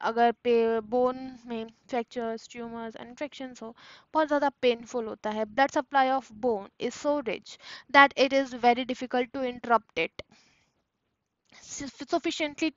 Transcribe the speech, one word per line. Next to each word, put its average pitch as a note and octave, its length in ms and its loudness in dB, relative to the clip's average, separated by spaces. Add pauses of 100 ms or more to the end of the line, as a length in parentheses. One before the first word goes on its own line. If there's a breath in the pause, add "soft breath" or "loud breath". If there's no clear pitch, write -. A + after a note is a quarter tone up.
अगर A#3 300 4
पे-, A3+ 520 2
बोन B3+ 600 -2
में A3+ 220 -8 (220)
फ्रैक्चर्स, A#3 600 -6
ट्यूमर्स, A#3 460 -12
इन्फेक्शंस B3 680 -12
हो, A3+ 140 -14 (380 loud breath)
बहुत D#4 140 2
ज़्यादा C4+ 220 2
पेनफुल A#3+ 560 -2
होता G#3+ 240 -8
है। G#3+ 140 -2
Blood A3 280 2
supply C4+ 500 2
of - 100 -18 (100)
bone A3 280 -2 (120)
is - 240 -6
so D4 180 0
rich - 340 -8 (340 loud breath)
that C#4 260 10
it C4 160 2
is C4 260 0
very A#3+ 320 4
difficult B3 440 -4
to B3+ 180 -4
interrupt A#3 540 0
it - 140 -14 (1600 soft breath)
sufficiently D4+ 960 -4